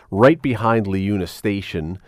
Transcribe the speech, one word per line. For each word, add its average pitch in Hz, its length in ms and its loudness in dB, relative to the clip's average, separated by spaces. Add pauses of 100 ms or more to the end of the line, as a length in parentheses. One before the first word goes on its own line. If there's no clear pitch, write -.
(100)
right 131 320 4
behind 113 440 0
Liuna 95 420 -2
Station. 92 800 -6